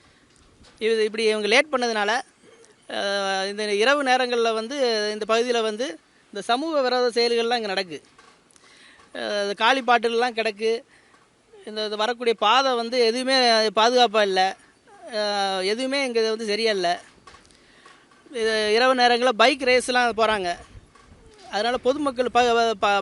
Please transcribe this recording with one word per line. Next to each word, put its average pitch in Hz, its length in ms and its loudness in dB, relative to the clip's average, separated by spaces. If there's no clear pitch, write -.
இது 220 260 0
இப்படி 220 200 -2
இவங்க 214 220 0
லேட் 285 260 2
பண்ணதுனால, 233 480 -2
அஹ், 196 600 -4
இந்த 208 260 -6
இரவு 262 300 2
நேரங்கள்ல 247 480 0
வந்து 226 240 -6
இந்த 214 220 -4
பகுதியில 233 280 0
வந்து 220 360 -6
இந்த 202 140 -12
சமூக 277 420 -2
விரோத 247 380 0
செயல்கள்லாம் 233 340 0
இங்க 226 120 -4
நடக்கு. 190 360 -6
அஹ், 202 400 -4
காலி 247 320 2
பாட்டுகள்லாம் 233 500 0
கிடக்கு. 220 340 -4
இந்த, 214 180 -8
இந்த 214 120 -8
வரக்கூடிய 233 380 -2
பாதை 254 400 2
வந்து 233 240 -2
எதுவுமே 247 360 0
பாதுகாப்பா 220 560 4
இல்ல. 190 340 0
அஹ், 202 520 -2
எதுவுமே 262 400 -2
இங்க 226 240 0
வந்து 220 180 -4
சரியா 220 240 0
இல்ல. 180 300 0
இது 220 440 0
இரவு 254 200 4
நேரங்கள்ல 240 340 2
பைக் 254 340 2
ரேஸ்லாம் 247 540 0
போறாங்க. 208 400 0
அதனால 226 260 -2
பொதுமக்கள் 254 560 -2
ப-, 233 480 2
ப-, 202 220 2